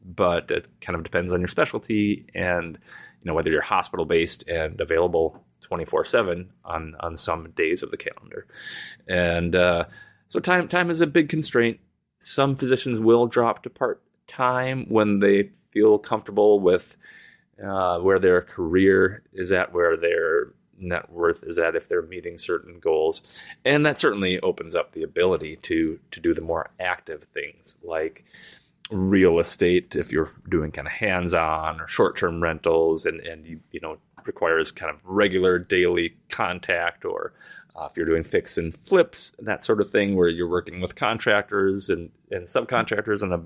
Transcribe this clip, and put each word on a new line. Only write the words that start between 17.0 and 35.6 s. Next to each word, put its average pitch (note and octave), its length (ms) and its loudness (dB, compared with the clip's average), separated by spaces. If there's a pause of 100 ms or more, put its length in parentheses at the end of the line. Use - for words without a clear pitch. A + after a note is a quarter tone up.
uh, F#2 360 -2
where F#2+ 200 4
their F2+ 220 6
career F#2+ 840 2 (100)
is F#2+ 180 -4
at, F2+ 220 0
where E2+ 220 2
their E2 580 0 (260)
net F2 300 -6
worth E2+ 320 -2
is E2 160 -6
at, E2 160 0
if E2 140 -4
they're F2 140 -2
meeting F2 360 -12
certain F2 400 -6
goals. D#2+ 420 0 (440)
And D3 200 2
that D3 120 0
certainly G2 420 0
opens E2+ 380 -4
up - 160 -4
the D#2+ 100 -8
ability D#2+ 600 -2
to, D#2+ 360 -2 (140)
to - 80 -16
do E2+ 120 0
the D#2+ 80 -2
more E2 380 -4
active F2 460 -6
things - 580 -14
like D#2+ 420 -6 (680)
real F#2+ 480 4
estate, F2+ 560 0
if - 160 -4
you're D#2 180 -2 (180)
doing D#2 220 -2
kind C#2+ 160 -12
of - 60 -10
hands-on E2 880 -2
or D#2+ 80 -12
short-term E2+ 520 0
rentals E2 680 2
and, E2 200 -4
and D#2+ 180 -14
you, D#2+ 140 -16 (140)
you - 80 -12
know, D#2 180 -12 (260)
requires E2 460 0
kind D2+ 240 -8
of - 100 -20
regular F#2 540 2
daily F2 560 0 (140)